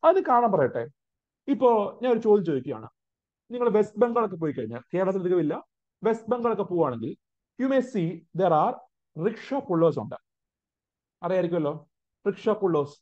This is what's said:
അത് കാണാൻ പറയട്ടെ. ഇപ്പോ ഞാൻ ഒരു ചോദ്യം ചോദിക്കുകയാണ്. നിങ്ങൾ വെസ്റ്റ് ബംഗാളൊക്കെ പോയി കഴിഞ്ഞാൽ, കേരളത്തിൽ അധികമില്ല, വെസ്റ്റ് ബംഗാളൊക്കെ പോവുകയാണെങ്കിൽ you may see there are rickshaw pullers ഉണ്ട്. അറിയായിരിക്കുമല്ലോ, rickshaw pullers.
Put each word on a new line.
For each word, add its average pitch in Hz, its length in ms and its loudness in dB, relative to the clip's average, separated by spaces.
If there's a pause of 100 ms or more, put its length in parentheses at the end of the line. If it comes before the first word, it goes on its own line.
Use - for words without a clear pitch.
അത് 370 100 6 (100)
കാണാൻ 240 280 4
പറയട്ടെ. 127 280 0 (680)
ഇപ്പോ 247 160 4 (320)
ഞാൻ 247 120 -2
ഒരു 226 120 -2
ചോദ്യം 208 240 4
ചോദിക്കുകയാണ്. 127 380 -6 (640)
നിങ്ങൾ 240 240 0
വെസ്റ്റ് 208 240 0
ബംഗാളൊക്കെ 233 400 0
പോയി 156 160 -4
കഴിഞ്ഞാൽ, 117 240 -8 (120)
കേരളത്തിൽ 185 300 0
അധികമില്ല, 170 300 0 (540)
വെസ്റ്റ് 220 260 -2
ബംഗാളൊക്കെ 233 380 -2
പോവുകയാണെങ്കിൽ 143 420 -2 (480)
you 262 100 -2
may 269 100 2 (100)
see 175 160 -2 (320)
there 175 140 4 (100)
are 240 100 0 (520)
rickshaw 233 340 -6 (100)
pullers 165 340 2
ഉണ്ട്. - 120 -12 (1080)
അറിയായിരിക്കുമല്ലോ, 170 480 0 (540)
rickshaw 202 340 -2
pullers. 160 300 0 (100)